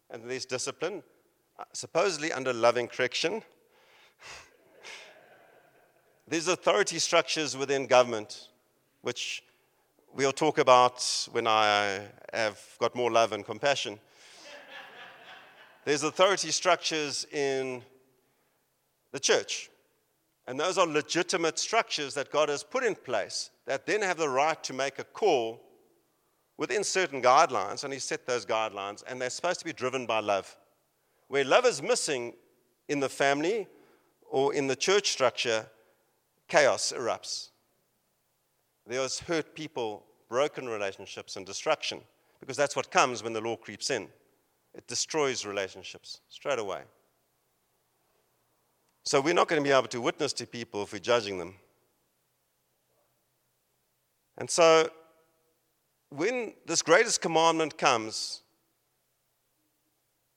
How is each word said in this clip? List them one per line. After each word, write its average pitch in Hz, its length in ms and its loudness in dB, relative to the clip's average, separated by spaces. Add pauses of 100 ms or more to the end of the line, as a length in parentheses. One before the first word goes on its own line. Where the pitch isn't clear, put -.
(100)
and 117 180 -16
there's 127 180 -8
discipline, 143 560 -6 (560)
uh, - 140 -14
supposedly 165 600 -2
under 131 200 -2
loving 117 360 4
correction. 160 580 -2
<laughs> - 60 -20 (2750)
There's 160 220 -4
authority 180 500 2
structures 156 580 0
within 135 300 -2
government, 117 600 2 (540)
which - 400 -6 (720)
we'll 135 180 2
talk 151 240 0
about 123 760 4
when 117 140 -2
I 104 540 2 (320)
have 107 260 -2 (200)
got 117 160 0
more 120 160 0
love 113 220 4
and 104 120 -8
compassion. 113 560 -4 (1800)
There's 143 200 0
authority 175 460 2
structures 160 800 0
in 135 500 -2 (1300)
the 139 100 -10
church, - 480 0 (800)
and 127 120 -10
those 175 200 0
are 185 80 6
legitimate 165 720 -2
structures 156 560 -2
that 135 180 -6
God 147 160 2
has 143 160 -4
put 262 200 -4
in 214 100 0
place - 560 -6 (160)
that 131 180 -4
then 202 160 0
have 185 160 -2
the 156 120 -2
right 147 360 0
to - 80 -8
make 135 260 -4
a 120 60 -8
call 120 560 0 (960)
within 196 280 -2
certain 147 360 -2
guidelines, 123 600 4
and 139 100 -8
He 135 60 -8
set - 280 -8
those 123 200 -4
guidelines, 104 600 -4
and 127 140 -10
they're 127 80 -4
supposed 175 300 -4
to - 60 -14
be 165 80 -8
driven 127 340 -4
by 110 140 0
love. 101 360 -2 (680)
Where 139 180 0
love 196 220 4
is 156 160 0
missing 143 520 -2 (540)
in 143 120 -2
the 135 80 0
family 160 580 2 (640)
or 139 240 2
in 139 140 -2
the 131 80 0
church 202 340 2
structure, 117 560 0 (800)
chaos 135 460 4
erupts. 113 540 -6 (1400)
There's 127 340 -6
hurt 160 340 -4
people, 120 500 -8 (240)
broken 131 400 -2
relationships, 101 680 -8
and 98 100 -12
destruction, - 540 -4 (400)
because 127 160 -12
that's 139 200 0
what 131 140 -4
comes 127 320 2
when 113 100 -6
the 110 80 -4
law 113 160 -4
creeps - 340 -10
in. 104 180 -4 (640)
It - 120 -20
destroys 127 600 -2
relationships 98 800 -8
straight 139 300 -6
away. 92 240 -6 (2250)
So 143 160 2
we're 160 140 2
not 202 140 2
gonna 151 140 0
be 143 80 0
able 127 180 4
to 123 120 -8
witness 143 340 -2
to - 120 -10
people 110 360 -8
if 95 100 -10
we're 104 60 -8
judging 101 400 0
them. 87 160 -10 (2750)
And 123 140 -8
so 160 400 6 (1200)
when 208 420 -4 (140)
this 160 160 0
greatest 190 400 4
commandment 160 560 2
comes, 113 640 0 (1900)